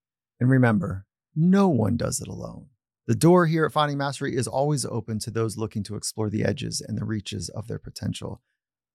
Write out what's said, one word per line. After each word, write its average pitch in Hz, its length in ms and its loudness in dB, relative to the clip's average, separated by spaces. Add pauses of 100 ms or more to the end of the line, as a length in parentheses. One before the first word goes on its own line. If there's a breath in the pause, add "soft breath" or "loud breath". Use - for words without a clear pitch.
(400)
And 123 100 4
remember, 110 560 2 (300)
no 185 320 6
one 113 280 2
does - 240 -2
it - 60 -12
alone. - 440 -12 (360)
The 117 80 2
door 170 320 6
here 160 180 2
at 147 60 2
Finding 147 280 0
Mastery 139 360 -4
is 123 140 0
always 139 360 0
open 110 360 -4
to 113 100 -10
those 110 260 -2
looking 107 280 -4
to 107 100 -10
explore 107 340 -4
the 107 160 -2
edges 110 360 -4
and 110 180 -8
the 110 60 -6
reaches 110 460 -6
of 113 180 -12
their 107 100 -8
potential - 640 -10 (520)